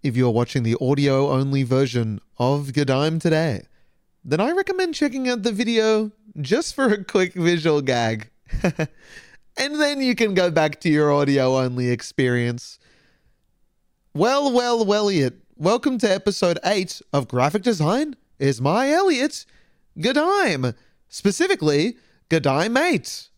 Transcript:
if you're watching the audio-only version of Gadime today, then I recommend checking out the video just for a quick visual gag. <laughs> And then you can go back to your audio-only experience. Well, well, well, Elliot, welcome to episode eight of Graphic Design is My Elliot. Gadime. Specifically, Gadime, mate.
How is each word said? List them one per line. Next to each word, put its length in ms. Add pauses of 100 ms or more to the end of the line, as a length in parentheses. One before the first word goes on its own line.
if 140
you're 140
watching 320
the 180
audio-only 800
version 560 (180)
of 360
Gadime 480
today, 400 (640)
then 180
I 100
recommend 440
checking 340
out 140
the 100
video 580 (300)
just 340
for 120
a 160
quick 300
visual 480
gag. 480 (320)
<laughs> 160 (800)
And 240
then 220
you 140
can 180
go 160
back 300
to 100
your 240
audio-only 760
experience. 880 (1400)
Well, 360
well, 320
well, 220
Elliot, 300 (200)
welcome 440
to 120
episode 540
eight 380 (100)
of 140
Graphic 340
Design 540 (240)
is 200
My 300
Elliot. 560 (500)
Gadime. 800 (340)
Specifically, 880 (340)
Gadime, 400
mate. 680